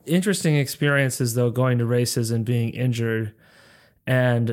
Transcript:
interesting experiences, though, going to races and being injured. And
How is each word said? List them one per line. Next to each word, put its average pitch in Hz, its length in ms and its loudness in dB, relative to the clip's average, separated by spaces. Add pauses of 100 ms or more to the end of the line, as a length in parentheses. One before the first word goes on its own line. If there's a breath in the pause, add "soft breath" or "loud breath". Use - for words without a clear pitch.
interesting 175 500 2
experiences, 135 800 0
though, 120 160 2
going 123 280 0
to 120 60 0
races 120 460 0
and 117 140 -2
being 120 260 -2
injured. 113 640 -2 (720 loud breath)
And 123 460 2